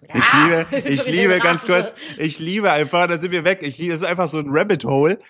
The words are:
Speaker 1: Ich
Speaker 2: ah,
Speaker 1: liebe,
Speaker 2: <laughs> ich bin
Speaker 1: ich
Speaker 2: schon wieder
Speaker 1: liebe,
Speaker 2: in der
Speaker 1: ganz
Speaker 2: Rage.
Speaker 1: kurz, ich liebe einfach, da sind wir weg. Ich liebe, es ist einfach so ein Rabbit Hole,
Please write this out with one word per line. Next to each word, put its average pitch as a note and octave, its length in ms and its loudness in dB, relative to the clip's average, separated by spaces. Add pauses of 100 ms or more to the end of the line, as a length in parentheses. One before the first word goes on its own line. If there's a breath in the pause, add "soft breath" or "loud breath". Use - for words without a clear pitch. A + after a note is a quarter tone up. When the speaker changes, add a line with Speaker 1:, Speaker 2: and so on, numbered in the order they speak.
(140)
Speaker 1:
Ich B2+ 180 0
Speaker 2:
ah, C#4+ 120 6
Speaker 1:
liebe, E3 280 2
Speaker 2:
<laughs> - 60 -4
ich - 60 -4
bin C#3 100 -2
Speaker 1:
ich C3+ 60 0
Speaker 2:
schon - 80 -2
wieder - 40 -4 (100)
Speaker 1:
liebe, - 20 4
Speaker 2:
in F#3+ 60 4
der F3+ 100 2
Speaker 1:
ganz E3+ 280 0
Speaker 2:
Rage. F3+ 180 2
Speaker 1:
kurz, A3+ 80 -12 (260 loud breath)
ich D#3 200 -4
liebe F#3+ 320 0
einfach, D3+ 360 2
da E3+ 120 -2
sind F3 120 -6
wir F3 120 -2
weg. F#3 200 2
Ich C#3+ 160 -8
liebe, E3+ 140 -4
es D#3 80 -6
ist F3+ 60 -2
einfach F3 220 -2
so D3+ 80 -6
ein D3 120 -4
Rabbit E3 360 0
Hole, C#3+ 320 2 (120 loud breath)